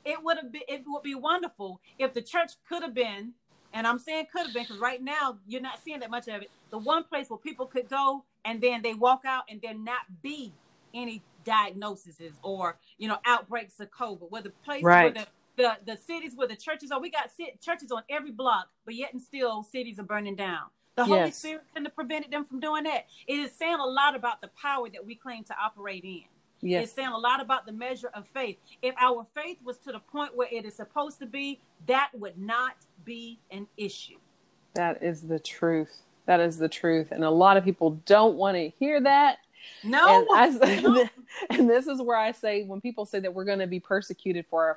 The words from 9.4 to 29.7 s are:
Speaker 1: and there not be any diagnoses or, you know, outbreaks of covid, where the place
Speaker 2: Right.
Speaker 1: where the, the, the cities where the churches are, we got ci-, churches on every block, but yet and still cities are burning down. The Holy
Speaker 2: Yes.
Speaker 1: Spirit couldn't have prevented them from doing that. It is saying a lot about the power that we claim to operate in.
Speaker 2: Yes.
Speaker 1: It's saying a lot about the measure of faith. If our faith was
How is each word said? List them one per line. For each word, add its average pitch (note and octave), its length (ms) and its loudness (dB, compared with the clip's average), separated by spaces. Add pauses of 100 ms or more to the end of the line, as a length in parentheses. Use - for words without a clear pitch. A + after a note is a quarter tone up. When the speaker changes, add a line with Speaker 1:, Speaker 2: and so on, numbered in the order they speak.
Speaker 1:
and G#3+ 120 -16
there A3+ 120 -10
not A3 480 -10
be C4+ 320 -12 (400)
any A#3 300 -10 (200)
diagnoses F#3+ 1000 -4
or, F#3 340 -6 (200)
you G#3+ 100 -8
know, G#3+ 180 -2
outbreaks A3+ 540 -2
of G#3 120 -14
covid, F#3 380 -10
where G#3+ 120 -12
the G3 100 -14
place C#4+ 320 -8
Speaker 2:
Right. F3 200 8
Speaker 1:
where D#3 100 6
the, - 140 -10 (580)
the, A3 80 -10
the G#3 40 -12
cities D#4+ 380 -10
where C4 120 -2
the A3 80 -8
churches D#4 360 -10
are, C#4 100 -4
we F4 80 -10
got C#4+ 280 -4
ci-, E4 240 -12
churches E4 300 -6
on A3 180 -6
every D4 220 -8
block, A3 380 -2 (160)
but A#3 100 -12
yet C4 180 -10
and B3+ 80 -12
still A#3 420 -6
cities A#3 360 -6
are G#3 40 -10
burning G3+ 320 -4
down. F3+ 320 -6 (280)
The A#3+ 100 4
Holy G3+ 120 6
Speaker 2:
Yes. E3 220 2
Speaker 1:
Spirit D#4 240 -10 (100)
couldn't D4 140 -8
have - 80 -12
prevented D4+ 360 -8
them D4 140 -4
from C4 160 -12
doing D4+ 240 -4
that. D4 220 -4 (200)
It C#4 120 -4
is C#4+ 140 -6
saying E4 260 -4
a C4+ 60 -4
lot C#4 300 2
about A#3 260 -6
the G3 80 -18 (120)
power C4+ 280 -4
that G3 160 -18
we A3+ 100 -16
claim A#3 300 -14
to G#3 160 -12
operate G3 440 -8
in. F3+ 180 -14 (380)
Speaker 2:
Yes. F3+ 240 0
Speaker 1:
It's A3+ 80 -14
saying C4+ 160 -6
a A#3 80 -8
lot B3 240 0
about C4 240 -2
the G#3+ 80 -14
measure B3 400 -10
of G#3 160 -16
faith. B3 280 -8 (240)
If B3+ 180 -2
our B3 260 4 (100)
faith E4 280 -10
was B3 160 -12